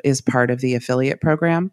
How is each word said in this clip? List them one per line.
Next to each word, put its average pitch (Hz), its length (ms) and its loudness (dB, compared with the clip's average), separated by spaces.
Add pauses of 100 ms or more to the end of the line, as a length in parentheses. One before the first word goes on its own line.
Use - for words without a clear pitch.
is 139 200 0
part 123 280 2
of 123 100 -2
the 127 140 0
affiliate 127 460 -2
program. 165 520 0